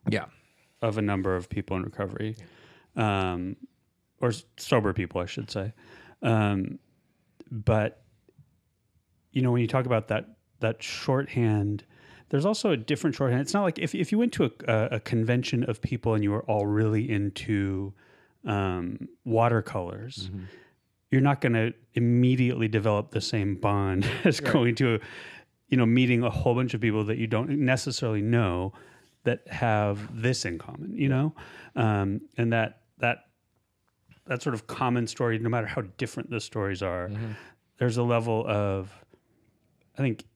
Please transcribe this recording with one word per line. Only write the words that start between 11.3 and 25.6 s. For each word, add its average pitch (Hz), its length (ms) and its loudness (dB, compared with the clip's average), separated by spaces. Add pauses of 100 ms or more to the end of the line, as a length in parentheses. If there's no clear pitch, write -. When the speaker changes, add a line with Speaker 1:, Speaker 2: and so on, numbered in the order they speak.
Speaker 2:
there's 143 160 0
also 208 260 0
a 156 60 2
different 135 400 -2
shorthand. 127 240 2
It's 139 140 -4
not 202 80 2
like 180 160 0
if, - 160 -4
if 180 180 0
you 208 60 2
went 240 160 2
to 180 100 2
a, 123 60 0 (180)
a, 110 160 4 (120)
a 107 40 -2
convention 120 640 0
of 113 160 -4
people 117 340 -2
and 107 80 2
you 101 80 2
were 107 140 -2
all 107 220 2
really 110 440 2
into, 98 840 -2 (500)
um, 95 640 -2 (160)
watercolors, 110 1040 0
Speaker 1:
Mm-hmm. 92 140 -10 (680)
Speaker 2:
you're 131 120 6
not 139 180 4
gonna 117 320 2 (220)
immediately 123 720 4
develop 107 440 2
the 110 100 -2
same 101 340 0
bond 98 500 0 (100)
<laughs> - 80 -10
as 156 180 4
Speaker 1:
Right. - 100 -2
Speaker 2:
going 120 240 4
to 117 200 2
a, - 20 0 (680)